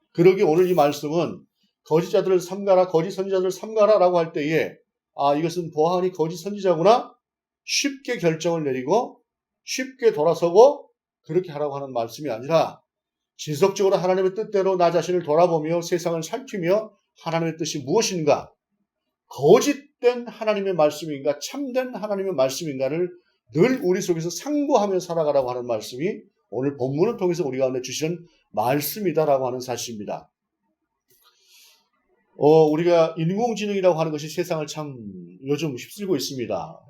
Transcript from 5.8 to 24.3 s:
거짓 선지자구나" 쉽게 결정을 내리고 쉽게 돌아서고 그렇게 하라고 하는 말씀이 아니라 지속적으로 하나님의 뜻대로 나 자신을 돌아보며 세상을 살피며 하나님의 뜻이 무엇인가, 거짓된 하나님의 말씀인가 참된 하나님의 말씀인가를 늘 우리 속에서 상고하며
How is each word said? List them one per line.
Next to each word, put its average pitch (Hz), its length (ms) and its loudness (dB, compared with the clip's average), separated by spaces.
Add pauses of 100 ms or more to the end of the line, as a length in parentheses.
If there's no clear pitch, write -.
거짓 165 260 -4
선지자구나" 196 760 2 (520)
쉽게 269 520 -4
결정을 165 460 0
내리고 143 560 -2 (440)
쉽게 262 500 0
돌아서고 170 760 4 (360)
그렇게 175 260 -4
하라고 143 240 -4
하는 139 180 -10
말씀이 120 360 -6
아니라 127 520 -2 (560)
지속적으로 190 580 0
하나님의 185 400 0
뜻대로 196 420 0
나 170 140 4
자신을 175 320 0
돌아보며 165 580 2
세상을 165 400 -4
살피며 214 680 -4 (300)
하나님의 165 360 -4
뜻이 151 260 -6
무엇인가, 165 680 0 (760)
거짓된 240 1000 2
하나님의 202 460 -4
말씀인가 151 680 0
참된 254 560 -6
하나님의 196 380 -6
말씀인가를 143 800 -2 (420)
늘 220 300 2
우리 185 180 0
속에서 165 280 -4
상고하며 254 720 0